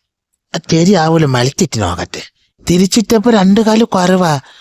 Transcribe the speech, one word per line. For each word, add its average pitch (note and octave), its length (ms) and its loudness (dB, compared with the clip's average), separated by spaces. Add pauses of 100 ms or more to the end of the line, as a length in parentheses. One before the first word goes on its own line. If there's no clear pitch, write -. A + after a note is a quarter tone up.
(560)
ആ, D#3+ 40 -6 (120)
ശരിയാവൂല, E3 540 2
മലത്തിട്ട് B2+ 560 -2
നോക്കട്ടെ. F2 400 -8 (480)
തിരിച്ചിട്ടപ്പോ G#3 640 0
രണ്ട് G3+ 300 2
കാല് A3 220 2
കുറവാ. F3+ 560 0 (220)